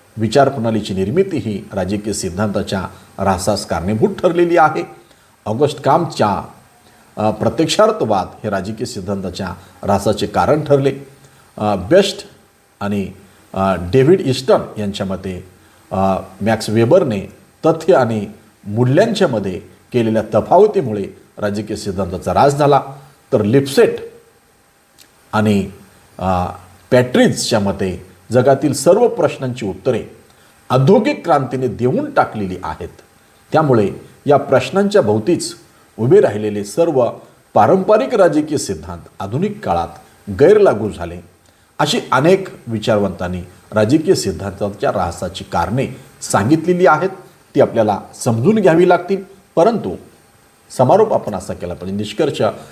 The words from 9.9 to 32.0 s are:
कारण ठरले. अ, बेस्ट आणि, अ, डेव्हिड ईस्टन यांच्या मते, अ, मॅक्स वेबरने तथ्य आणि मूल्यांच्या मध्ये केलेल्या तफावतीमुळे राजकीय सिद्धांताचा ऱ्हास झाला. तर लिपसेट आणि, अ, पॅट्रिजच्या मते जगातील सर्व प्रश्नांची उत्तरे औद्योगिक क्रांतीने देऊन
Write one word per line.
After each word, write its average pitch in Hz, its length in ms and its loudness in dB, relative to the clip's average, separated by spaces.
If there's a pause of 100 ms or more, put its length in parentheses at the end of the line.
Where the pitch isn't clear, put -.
कारण 147 380 0
ठरले. 139 480 0 (420)
अ, 104 200 -2
बेस्ट 139 520 0 (520)
आणि, 101 280 -4 (460)
अ, 95 200 0
डेव्हिड 131 460 4
ईस्टन 139 380 0 (200)
यांच्या 101 280 -6
मते, 92 380 -8 (460)
अ, 95 60 -6 (440)
मॅक्स 110 300 -2
वेबरने 117 500 2 (460)
तथ्य 165 280 2
आणि 113 320 0 (400)
मूल्यांच्या 147 640 2
मध्ये 101 320 -4 (320)
केलेल्या 110 300 0 (120)
तफावतीमुळे 135 720 2 (340)
राजकीय 104 380 -6
सिद्धांताचा 92 540 -6
ऱ्हास 123 240 4
झाला. 143 280 4 (500)
तर 113 100 2
लिपसेट 139 540 2 (1400)
आणि, 107 380 0 (480)
अ, 90 280 -2 (440)
पॅट्रिजच्या 127 680 2
मते 95 480 -4 (260)
जगातील 135 400 2
सर्व 208 360 4
प्रश्नांची 127 580 -4
उत्तरे 101 380 -4 (680)
औद्योगिक 196 540 4
क्रांतीने 135 440 0
देऊन 127 420 -2